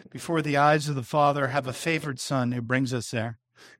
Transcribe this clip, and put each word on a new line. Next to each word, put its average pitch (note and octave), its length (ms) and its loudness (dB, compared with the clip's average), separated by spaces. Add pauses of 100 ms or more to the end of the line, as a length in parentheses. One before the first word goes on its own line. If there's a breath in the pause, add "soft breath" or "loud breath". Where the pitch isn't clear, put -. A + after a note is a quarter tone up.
before D#3+ 320 -2
the C#3+ 160 0
eyes D3 320 4
of D3 60 -2
the C3+ 80 -2
Father, C#3+ 460 2
have C3 180 -2
a B2+ 60 -4
favored D#3 480 -4
son B2+ 320 0
who B2 100 -4
brings B2+ 320 0
us A#2 160 -6
there A#2 300 -4 (400 loud breath)